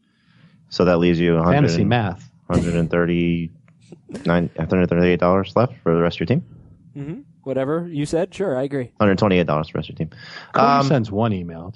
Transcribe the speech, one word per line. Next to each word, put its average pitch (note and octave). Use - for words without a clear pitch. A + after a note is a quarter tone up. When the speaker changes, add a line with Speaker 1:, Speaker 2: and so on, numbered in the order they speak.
Speaker 1:
So -
that F2
leaves E2+
you E2+
a D#2+
hundred F2
Speaker 2:
Fantasy E2
Speaker 1:
and F#2+
Speaker 2:
math. G#2+
Speaker 1:
hundred F2
and E2
thirty-nine, E2+
hundred F2
thirty-eight F2
dollars F#2
left A#2
for E2
the E2+
rest E2+
of -
your -
team? D3
Speaker 3:
Mm-hmm. D3
Whatever C#3
you D3
said, E3+
sure, F3+
I C3
agree. C#3
Speaker 1:
Hundred G2+
twenty-eight F#2
dollars D#2
for -
the -
rest D#2
of -
your D#2+
team. -
Speaker 2:
Cody C3+
Speaker 1:
Um, C#3
Speaker 2:
sends A#2+
one G#2+
email E2+